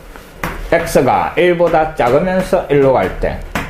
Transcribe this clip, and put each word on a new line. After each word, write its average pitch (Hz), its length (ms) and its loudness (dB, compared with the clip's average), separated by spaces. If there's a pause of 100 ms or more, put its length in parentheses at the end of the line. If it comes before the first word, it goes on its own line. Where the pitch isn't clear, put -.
(720)
X가 131 640 2
일보다 165 580 2
작으면서 170 760 0
일로 139 240 4
갈 98 280 0
때 71 180 -4 (320)